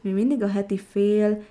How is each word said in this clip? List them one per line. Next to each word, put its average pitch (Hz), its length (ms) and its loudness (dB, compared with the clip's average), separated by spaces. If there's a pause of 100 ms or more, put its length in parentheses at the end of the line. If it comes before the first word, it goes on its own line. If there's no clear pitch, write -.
mi 196 100 -4
mindig 226 320 0
a 202 60 0
heti 202 280 -2
fél, 208 720 0